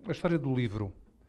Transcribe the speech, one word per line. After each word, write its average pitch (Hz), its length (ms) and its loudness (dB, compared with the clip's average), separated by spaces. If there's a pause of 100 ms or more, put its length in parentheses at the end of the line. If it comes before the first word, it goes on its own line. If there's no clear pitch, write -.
a 165 40 0
história 170 260 2
do 135 160 0
livro 107 380 0 (360)